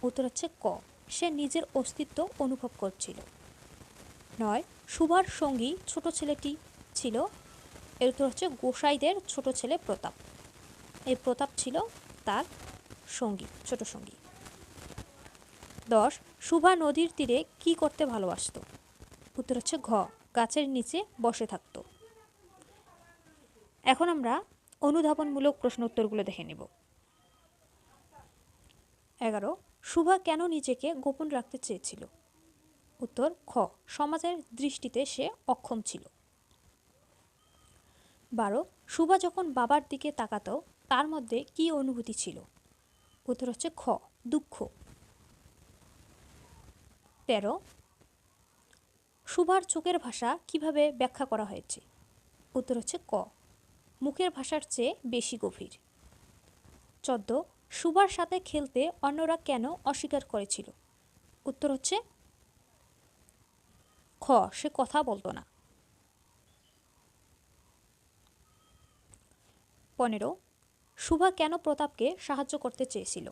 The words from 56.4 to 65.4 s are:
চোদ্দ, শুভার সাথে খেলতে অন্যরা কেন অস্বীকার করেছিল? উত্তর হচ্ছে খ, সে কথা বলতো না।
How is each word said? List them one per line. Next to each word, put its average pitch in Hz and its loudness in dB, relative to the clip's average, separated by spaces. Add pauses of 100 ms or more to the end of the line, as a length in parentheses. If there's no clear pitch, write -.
চোদ্দ, 254 0 (280)
শুভার 349 4
সাথে 370 -2
খেলতে 294 0 (100)
অন্যরা 320 2
কেন 254 -2
অস্বীকার 277 -2
করেছিল? - -4 (800)
উত্তর 277 0
হচ্ছে 311 0 (2250)
খ, - 2 (220)
সে - -4
কথা 285 0
বলতো 202 -4
না। - -10 (4000)